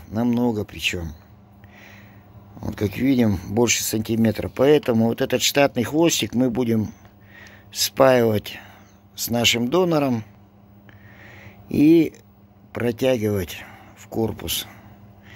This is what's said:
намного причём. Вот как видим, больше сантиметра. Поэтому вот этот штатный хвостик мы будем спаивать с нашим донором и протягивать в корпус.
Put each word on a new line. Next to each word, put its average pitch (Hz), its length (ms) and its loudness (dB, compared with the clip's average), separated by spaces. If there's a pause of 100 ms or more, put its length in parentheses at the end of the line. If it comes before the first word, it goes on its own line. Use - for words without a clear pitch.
намного 117 540 -2
причём. 85 480 -8 (1400)
Вот - 220 -10
как 104 180 -2
видим, 120 420 2 (120)
больше 110 340 0
сантиметра. 110 640 0
Поэтому 127 600 2
вот 117 120 -2
этот 127 220 -2
штатный 139 420 0
хвостик 151 520 0
мы 127 140 2
будем 113 440 -2 (800)
спаивать 120 840 2 (560)
с - 140 -8
нашим 117 380 0
донором 147 560 0 (1400)
и 156 460 4 (580)
протягивать 110 840 -2 (400)
в - 100 -20
корпус. - 600 -6 (680)